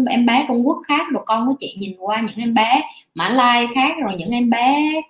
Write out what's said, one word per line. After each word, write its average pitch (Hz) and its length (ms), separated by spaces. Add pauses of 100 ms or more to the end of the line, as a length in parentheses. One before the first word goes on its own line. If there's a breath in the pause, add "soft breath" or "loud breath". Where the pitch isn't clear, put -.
(100)
em 233 160
bé 247 220
Trung 240 180
Quốc 320 120 (100)
khác, 311 240
rồi 220 140
con 226 220
của 277 100
chị - 200
nhìn 196 200
qua 208 220
những 214 180
em 233 160
bé 233 280 (320 loud breath)
Mã 175 140
Lai 240 460
khác, 285 280
rồi 196 160
những 170 120
em 240 200
bé, 285 420 (180)